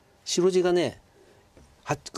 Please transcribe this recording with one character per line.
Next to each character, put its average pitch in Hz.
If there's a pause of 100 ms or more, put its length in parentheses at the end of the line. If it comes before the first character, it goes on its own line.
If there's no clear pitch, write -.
(260)
白 180
地 180
が 175
ね、 156 (840)
八、 - (180)